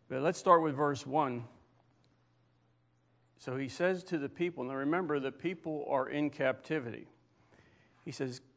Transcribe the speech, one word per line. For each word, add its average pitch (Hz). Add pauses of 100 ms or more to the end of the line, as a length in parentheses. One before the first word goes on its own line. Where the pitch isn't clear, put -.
But 131
let's 170
start 175
with 151
verse 143
one. 131 (1900)
So 127
he 135
says 180
to 170
the 139
people, 170
now 131
remember, 147
the 135
people 165
are 131
in 147
captivity. 131 (960)
He -
says, 127 (140)